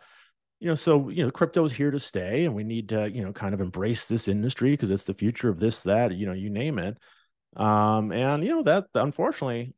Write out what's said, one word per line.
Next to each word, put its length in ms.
you 80
know, 80
so, 320
you 160
know, 80
crypto 320
is 80
here 200
to 80
stay, 440
and 100
we 120
need 240
to, 200
you 140
know, 80
kind 220
of 80
embrace 480
this 180
industry 480
'cause 160
it's 140
the 80
future 340
of 120
this, 240
that, 300
you 120
know, 80
you 160
name 300
it. 180
Um, 560
and, 320
you 60
know, 140
that, 300
unfortunately, 840